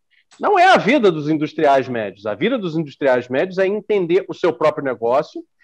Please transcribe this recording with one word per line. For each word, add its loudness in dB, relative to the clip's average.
não 0
é 6
a 6
vida 2
dos -4
industriais 0
médios. -8
A -4
vida -2
dos -6
industriais 0
médios -4
é 2
entender 0
o -8
seu -6
próprio -2
negócio, -2